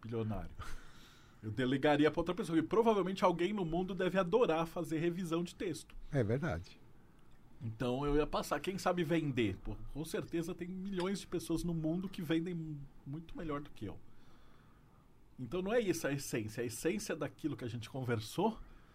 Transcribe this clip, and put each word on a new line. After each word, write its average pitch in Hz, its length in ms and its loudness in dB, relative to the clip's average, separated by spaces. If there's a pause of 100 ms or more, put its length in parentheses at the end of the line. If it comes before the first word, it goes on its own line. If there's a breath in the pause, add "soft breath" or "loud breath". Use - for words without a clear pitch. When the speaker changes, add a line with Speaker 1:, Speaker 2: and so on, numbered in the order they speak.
Speaker 1:
bilionário. 107 500 -4 (920 loud breath)
Eu 110 80 -4
delegaria 139 580 6
pra 156 120 0
outra 170 120 0
pessoa, 170 240 0
e 151 60 6
provavelmente 196 600 4
alguém 180 300 4
no 202 100 0
mundo 180 300 0
deve 185 240 2
adorar 175 480 4
fazer 160 320 -2
revisão 170 460 0
de 175 100 -6
texto. - 400 -6 (180)
Speaker 2:
É 139 120 4
verdade. 110 580 -2 (800)
Speaker 1:
Então 123 440 -2
eu 143 100 4
ia 151 100 6
passar, 160 340 -2
quem 185 180 -4
sabe 180 260 2
vender. 139 600 2
Pô, 107 120 -4 (180)
com 143 120 -4
certeza 170 500 -4
tem 180 120 -8
milhões 185 520 -2
de - 80 -12
pessoas 165 360 -2
no 170 100 0
mundo 165 360 0
que - 120 -8
vendem 165 560 -2 (280)
muito 165 320 -8
melhor 147 240 -4
do - 100 -12
que - 140 -10
eu. 92 120 -6 (1400 soft breath)
Então 131 220 -4
não 190 100 0
é 247 80 4
isso 185 280 2
a 139 40 0
essência. 127 520 -2
A - 20 -2
essência 170 500 -2
daquilo 147 400 -4
que 120 80 -8
a 123 60 -4
gente 110 200 -6
conversou 131 680 0 (360 soft breath)